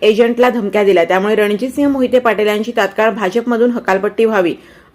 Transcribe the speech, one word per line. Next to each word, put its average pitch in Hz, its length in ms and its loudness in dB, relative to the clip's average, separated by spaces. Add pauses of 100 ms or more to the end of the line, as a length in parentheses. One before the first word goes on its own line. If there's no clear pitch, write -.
एजंटला 240 480 2
धमक्या 208 340 -2
दिल्या. 180 200 4
त्यामुळे 190 320 0
रणजितसिंह 240 540 0
मोहिते 254 300 0
पाटील 214 280 0
यांची 214 300 -2
तात्काळ 214 320 0
भाजपमधून 226 640 -2
हकालपट्टी 196 540 -2
व्हावी, 190 280 0 (420)